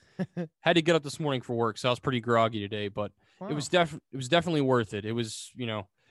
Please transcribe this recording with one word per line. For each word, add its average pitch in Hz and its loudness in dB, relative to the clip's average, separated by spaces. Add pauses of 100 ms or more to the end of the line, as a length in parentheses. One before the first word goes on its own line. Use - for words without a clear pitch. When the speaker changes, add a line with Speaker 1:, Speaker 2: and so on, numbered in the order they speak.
(180)
Speaker 1:
<laughs> - -8
Speaker 2:
had 170 2
to 170 6
get 165 4
up 156 2
this 139 -10
morning 143 -2
for 123 -6
work, 113 0
so - -2
I 123 4
was 120 0
pretty 127 -2
groggy 113 2
today, 104 -4
but 101 -6 (360)
it 147 -4
was 147 -6
Speaker 1:
Wow. 180 6
Speaker 2:
def-, 165 0 (120)
it - -12
was 131 -8
definitely 160 2
worth 127 2
it. 101 -6
It 110 -4
was, 113 -6
you 123 -8
know, 107 -6 (240)